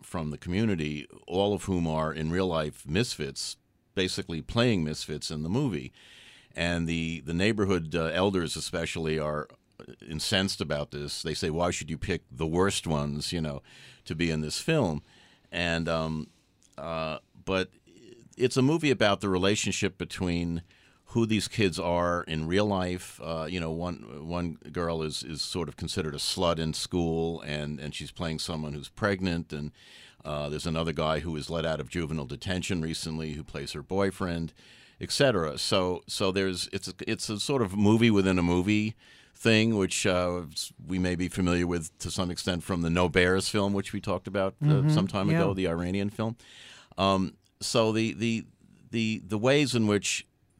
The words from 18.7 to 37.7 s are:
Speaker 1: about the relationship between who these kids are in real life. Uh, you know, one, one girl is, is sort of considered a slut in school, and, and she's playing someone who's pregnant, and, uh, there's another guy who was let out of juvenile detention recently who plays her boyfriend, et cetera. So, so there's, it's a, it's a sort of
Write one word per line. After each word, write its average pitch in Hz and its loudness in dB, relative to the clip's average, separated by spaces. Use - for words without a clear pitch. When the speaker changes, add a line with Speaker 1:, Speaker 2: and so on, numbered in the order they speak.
Speaker 1:
about 101 4
the 101 0
relationship 95 2
between 85 -2
who 117 2
these 107 2
kids 95 0
are 87 0
in 80 -4
real 98 2
life. 90 -2
Uh, 80 -4
you 90 -4
know, 80 -2
one, 80 -6
one 87 -4
girl 82 -2
is, 76 -4
is 71 -8
sort 85 -4
of 71 -12
considered 80 -4
a 73 -6
slut 85 2
in 80 0
school, 82 0
and, 73 -4
and 73 -8
she's - -10
playing 80 -4
someone 78 -6
who's 71 -10
pregnant, 92 0
and, 73 -6
uh, 73 -4
there's 76 -4
another 82 0
guy 78 0
who 80 -4
was 76 -6
let 82 -2
out 78 0
of 65 -10
juvenile 78 -4
detention 87 -4
recently 80 -6
who 76 -8
plays 71 -10
her 76 -10
boyfriend, 90 -2
et - -8
cetera. 90 2
So, 90 0
so 98 0
there's, 95 0
it's - -6
a, 90 -10
it's - -4
a 104 -4
sort 135 0
of 92 -2